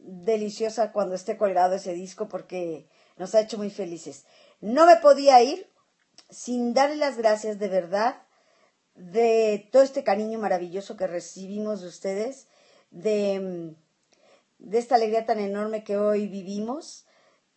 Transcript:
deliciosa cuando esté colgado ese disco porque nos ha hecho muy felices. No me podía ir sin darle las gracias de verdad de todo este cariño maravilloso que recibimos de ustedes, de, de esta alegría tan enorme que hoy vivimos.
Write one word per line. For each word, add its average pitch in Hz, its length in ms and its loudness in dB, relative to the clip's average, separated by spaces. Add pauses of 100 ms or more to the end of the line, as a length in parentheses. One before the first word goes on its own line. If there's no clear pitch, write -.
deliciosa 214 840 -4
cuando 185 240 -4
esté 208 220 -8
colgado 185 380 2
ese 185 180 -8
disco 185 340 -10
porque 180 600 -10 (300)
nos 180 180 -10
ha 214 60 6
hecho 214 160 -6
muy 208 120 -6
felices. 170 560 -12 (360)
No 254 240 4
me 339 120 12
podía 277 440 8
ir 311 280 -2 (600)
sin 240 440 -4
darle 285 240 2
las 285 200 -2
gracias 214 420 0
de 202 100 -4
verdad 190 520 -2 (720)
de 214 760 0
todo 269 120 8
este 262 200 -2
cariño 214 360 -2
maravilloso 190 560 -4
que 185 120 -6
recibimos 190 720 -8
de 180 60 -14
ustedes, 202 600 -8 (440)
de, 190 840 -4 (840)
de 190 200 -4
esta 240 180 0
alegría 220 300 2
tan 214 140 -2
enorme 208 440 -6
que 202 140 -4
hoy 208 300 0
vivimos. 202 800 -10 (520)